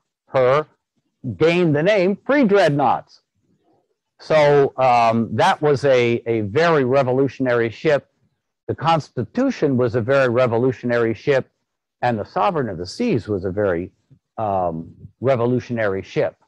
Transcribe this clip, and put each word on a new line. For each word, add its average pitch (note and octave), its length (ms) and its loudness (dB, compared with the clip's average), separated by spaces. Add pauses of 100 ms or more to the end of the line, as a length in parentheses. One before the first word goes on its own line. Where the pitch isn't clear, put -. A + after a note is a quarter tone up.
(300)
her C3+ 360 2 (720)
gained E3+ 380 2
the D3 80 0
name G3 320 2
pre-dreadnoughts. F3 1080 0 (1000)
So, D3 560 2
um, A#2 580 2
that E3 260 0
was D3 220 0
a, A#2+ 420 2
a A#2 160 -2
very C#3+ 440 0
revolutionary B2+ 840 0
ship. D3 400 -2 (600)
The A#2 40 -2
Constitution D#3 1040 -2
was A#2+ 200 0
a B2 60 0
very C3 280 0
revolutionary A#2+ 840 -2
ship, C3 380 -4 (500)
and B2 160 -2
the G2+ 60 -6
Sovereign F3 460 -4
of F2+ 80 -10
the F2 100 -10
Seas F#3+ 400 -4
was G2+ 160 -4
a F#2+ 80 -4
very, F#2 400 -2 (460)
um, F2+ 580 -6 (240)
revolutionary A#2 800 -2
ship. - 360 -6 (100)